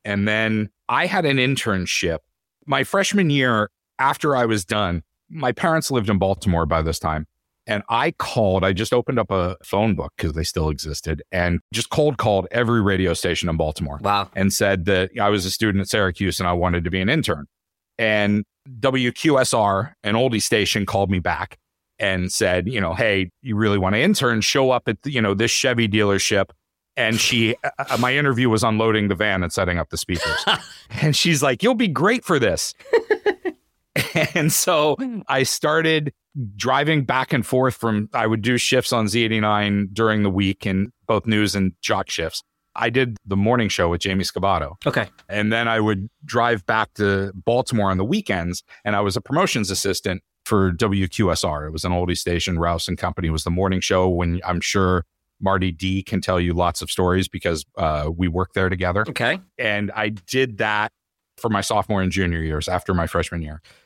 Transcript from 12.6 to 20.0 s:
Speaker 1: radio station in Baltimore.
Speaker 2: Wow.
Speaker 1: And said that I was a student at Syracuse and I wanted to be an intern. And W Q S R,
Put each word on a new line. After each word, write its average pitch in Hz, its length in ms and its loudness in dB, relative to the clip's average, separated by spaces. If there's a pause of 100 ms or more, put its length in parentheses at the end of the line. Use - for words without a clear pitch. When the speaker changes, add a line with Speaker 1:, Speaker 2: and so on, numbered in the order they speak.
Speaker 1:
radio 95 360 2
station 85 340 -2
in 80 80 -2
Baltimore. 78 460 -4
Speaker 2:
Wow. 101 320 0
Speaker 1:
And 98 180 0
said 98 320 0
that 95 240 2 (100)
I 101 100 2
was 101 160 0
a 95 60 -4
student 98 300 0
at 90 80 -4
Syracuse 95 500 0
and 92 80 -2
I 87 60 2
wanted 87 300 0
to 85 80 -4
be 92 100 -2
an 95 80 0
intern. 98 380 -2 (500)
And 104 460 2 (360)
W 131 320 0
Q 143 280 2
S 127 140 2
R, 101 500 0